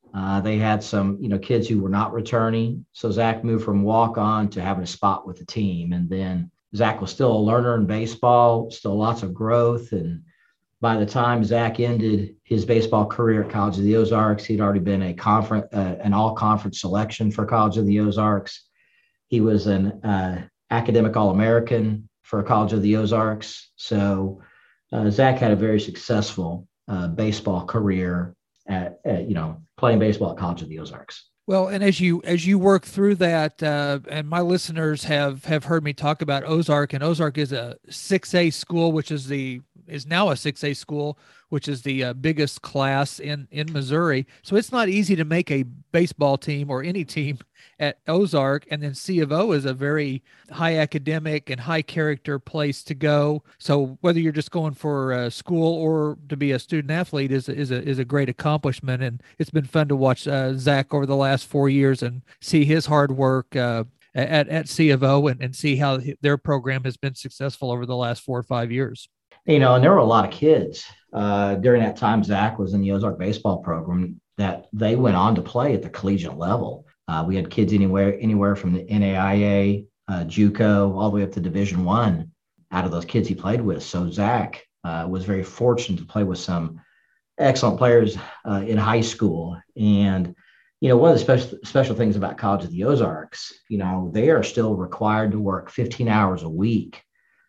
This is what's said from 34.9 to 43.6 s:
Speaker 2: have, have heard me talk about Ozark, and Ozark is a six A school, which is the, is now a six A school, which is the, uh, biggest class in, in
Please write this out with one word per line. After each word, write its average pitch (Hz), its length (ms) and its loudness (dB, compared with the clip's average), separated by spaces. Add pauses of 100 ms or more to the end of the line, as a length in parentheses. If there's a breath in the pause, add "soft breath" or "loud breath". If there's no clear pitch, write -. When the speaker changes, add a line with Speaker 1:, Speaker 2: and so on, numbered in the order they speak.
Speaker 2:
have, 143 400 -2
have 156 180 0
heard 160 220 0
me 147 80 -4
talk 147 280 -2
about 139 240 -2
Ozark, 151 480 2
and 135 80 -6
Ozark 151 360 0
is 139 160 -2
a 120 240 -8 (120)
six - 460 -4
A 175 140 4
school, 165 420 0
which 156 200 -2
is 135 160 -6
the, 131 340 -6 (260)
is 143 180 -12
now 180 240 2
a 139 60 0
six 147 300 -6
A 143 80 -2
school, 147 440 -8 (300 soft breath)
which 147 220 -6
is 131 140 -6
the, 135 200 -2
uh, 123 100 -4
biggest 147 480 -2
class 139 580 -2
in, 143 320 -10
in 151 200 -8